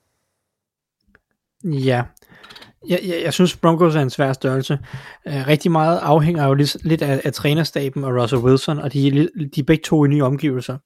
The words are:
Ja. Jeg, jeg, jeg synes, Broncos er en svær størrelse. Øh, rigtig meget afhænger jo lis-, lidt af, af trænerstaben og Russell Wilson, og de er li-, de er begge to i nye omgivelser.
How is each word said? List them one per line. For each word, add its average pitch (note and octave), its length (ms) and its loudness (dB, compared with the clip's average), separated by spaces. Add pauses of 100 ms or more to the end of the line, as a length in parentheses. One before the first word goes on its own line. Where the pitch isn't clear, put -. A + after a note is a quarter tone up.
(1600)
Ja. C3 380 0 (840)
Jeg, F3+ 160 0
jeg, F3 200 -4
jeg D#3+ 100 -2
synes, F3+ 220 2
Broncos E3 380 4
er D#3 60 2
en C3 100 0
svær C3+ 220 -2
størrelse. C3+ 460 -2 (480)
Øh, C#3 200 -6
rigtig D3+ 240 2
meget E3 280 2
afhænger D#3 480 2
jo C3+ 80 4
lis-, C#3+ 280 0
lidt D#3+ 200 0
af, C#3 220 0
af C#3+ 80 -2
trænerstaben D3 720 -2
og C3 100 -2
Russell A#2+ 280 0
Wilson, C3+ 360 2
og C#3 140 -6
de C#3 160 2
er C#3 40 2
li-, D3+ 420 0
de D#3+ 60 -2
er C3+ 40 -2
begge D#3 180 2
to D3+ 220 2
i C#3+ 40 4
nye D3 160 2
omgivelser. C3 600 -4